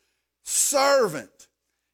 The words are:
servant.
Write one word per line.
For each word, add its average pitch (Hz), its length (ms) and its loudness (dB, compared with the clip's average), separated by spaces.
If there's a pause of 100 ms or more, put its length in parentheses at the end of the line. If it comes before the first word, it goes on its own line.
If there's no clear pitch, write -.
(440)
servant. 269 1040 -2 (460)